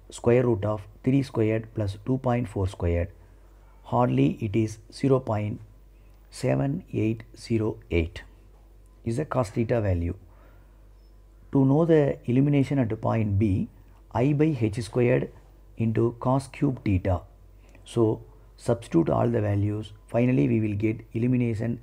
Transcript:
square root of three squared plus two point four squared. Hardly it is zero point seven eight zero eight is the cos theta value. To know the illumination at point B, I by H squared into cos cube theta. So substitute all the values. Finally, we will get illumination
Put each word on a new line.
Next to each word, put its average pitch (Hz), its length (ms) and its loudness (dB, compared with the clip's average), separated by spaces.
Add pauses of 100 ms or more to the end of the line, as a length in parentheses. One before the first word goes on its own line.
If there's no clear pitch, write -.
square 120 360 2
root 107 200 0
of 104 160 -2 (240)
three 135 180 2
squared 113 520 -2
plus 101 320 -4
two 131 120 0
point 120 300 -2
four 98 180 -2
squared. 87 420 -2 (760)
Hardly 127 560 0
it 104 160 -4
is 110 220 -2 (120)
zero 135 300 2
point 107 400 -4 (680)
seven 139 640 -2
eight 113 320 -2 (120)
zero 110 400 -2 (140)
eight 85 320 0 (800)
is 117 140 -2
the 151 80 -4
cos 127 240 -2
theta 120 300 0
value. 90 340 0 (1400)
To 135 140 4
know 147 180 4
the 156 400 4
illumination 139 540 2
at 110 240 -2
point 110 360 0
B, 110 300 0 (440)
I 131 200 2
by 151 260 2
H 107 240 -2
squared 123 480 0 (460)
into 117 420 0
cos 131 280 0
cube - 360 -4
theta. 92 380 0 (640)
So 110 380 0 (340)
substitute - 540 0
all 120 180 2
the 117 140 0
values. 104 500 -2 (140)
Finally, 127 420 2
we 117 120 2
will 107 160 -2
get 110 360 -2
illumination 117 720 -2